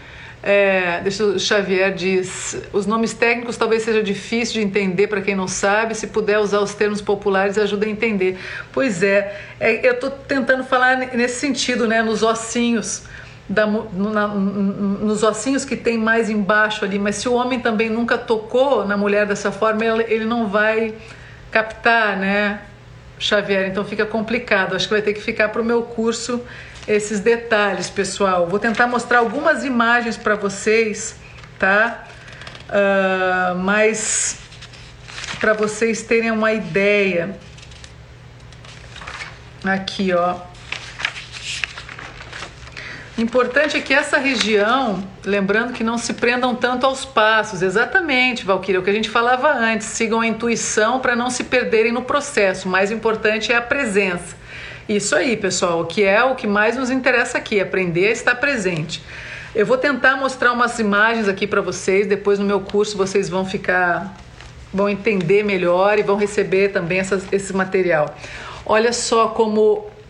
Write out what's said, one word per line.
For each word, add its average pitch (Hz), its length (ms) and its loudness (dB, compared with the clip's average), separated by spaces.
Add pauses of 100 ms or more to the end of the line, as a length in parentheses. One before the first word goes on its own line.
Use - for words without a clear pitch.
(420)
é, 190 600 2
deixa 196 200 -2
eu, 208 120 2
o 190 40 -2
Xavier 190 540 2
diz, 185 640 -2 (160)
"Os 196 140 0
nomes 226 260 0
técnicos 233 460 -2
talvez 226 240 0
seja 220 200 2
difícil 226 520 -4
de 220 80 -2
entender 196 440 0
pra 208 140 -2
quem 196 140 -2
não 190 120 -2
sabe, 208 480 0
se 220 120 -6
puder 208 320 2
usar 202 220 2
os 202 140 -2
termos 208 280 0
populares 202 560 0
ajuda 202 260 0
a 220 40 0
entender." 202 500 0 (340)
Pois 233 300 0
é, 202 360 2 (200)
é, 226 280 0
eu 247 120 4
tô 269 120 -4
tentando 262 540 0
falar 254 320 4
ne-, 254 160 -4
nesse 247 280 0
sentido, 247 460 0
né, 226 160 2
nos 220 200 0
ossinhos, 226 800 0 (440)
da 214 200 2
mu-, 214 260 -2
no, 202 180 -2
na, 208 180 0
n-, 202 220 0
n-, 196 540 -2
nos 214 180 0
ossinhos 226 440 0
que 240 100 -4
tem 233 220 0
mais 226 320 2
embaixo 214 560 0
ali, 196 120 -2
mas 202 180 -2
se - 120 -4
o 247 60 2
homem 247 260 0
também 226 300 0
nunca 233 260 0
tocou 233 720 0
na 202 100 0
mulher 202 300 2
dessa 202 260 -2
forma, 220 320 0
ele, 226 240 0
ele 220 160 0
não 226 220 0
vai 220 480 2 (560)
captar, 220 640 2
né, 202 460 0 (560)
Xavier? 196 500 0
Então 196 160 -4
fica 214 220 -2
complicado, 214 680 0
acho 180 140 -2
que 220 60 0
vai 208 80 2
ter 208 100 0
que 208 80 -8
ficar 214 300 0
pro 226 120 -2
meu 226 200 2
curso 233 580 -4 (460)
esses 208 340 0
detalhes, 208 680 2
pessoal. 190 580 0
Vou 185 120 0
tentar 233 280 2
mostrar 240 320 2
algumas 247 460 2
imagens 233 520 2
pra 214 180 0
vocês, 208 840 -2 (420)
tá? 208 460 2 (640)
Ah, 190 880 2
mas 208 800 0 (1000)
pra 214 140 2
vocês 214 500 -2
terem 226 280 0
uma 220 220 2
ideia. 196 840 0 (2250)
Aqui, 190 480 0
ó. 175 240 2 (2750)
Importante 254 580 2
é 285 40 0
que - 120 -2
essa 294 240 4
região, 220 920 2 (180)
lembrando 202 500 0
que 226 100 -4
não 233 140 0
se 233 160 -4
prendam 247 400 2
tanto 247 320 0
aos 262 180 0
passos. 214 560 2
Exatamente, 254 840 2
Valquíria, 185 340 2
o - 20 0
que 185 60 -2
a 202 60 2
gente 220 160 -2
falava 254 420 4
antes. 226 360 0
Sigam 226 340 0
a 226 40 0
intuição 226 720 0
pra 254 160 0
não 240 140 0
se 247 160 -4
perderem 226 480 2
no 247 100 -2
processo. 208 640 0
O 185 40 0
mais 196 200 2
importante 220 600 0
é 233 40 2
a 233 40 2
presença. 202 800 -2 (500)
Isso 208 240 0
aí, 294 220 2
pessoal, 180 460 0
o 165 40 -6
que 208 160 -2
é 202 220 4
o 269 100 2
que 226 140 -4
mais 214 280 2
nos 254 140 -2
interessa 254 480 2
aqui, 202 220 0
aprender 180 480 0
a - 20 2
estar 233 240 0
presente. 196 640 -2 (540)
Eu 208 100 2
vou 247 140 2
tentar 269 380 2
mostrar 262 340 0
umas 240 300 0
imagens 214 480 2
aqui 196 180 -2
pra 202 140 0
vocês, 190 480 0
depois 202 320 2
no 202 40 0
meu 202 140 2
curso 202 400 0
vocês 190 300 0
vão 190 160 -2
ficar, 180 680 0 (600)
vão 196 140 2
entender 202 560 2
melhor 190 520 2
e 214 60 4
vão 202 140 2
receber 196 540 0
também 185 280 -2
essas, 190 320 -2
esse 196 220 -2
material. 185 640 0 (500)
Olha 226 260 4
só 226 360 2
como 214 580 2 (240)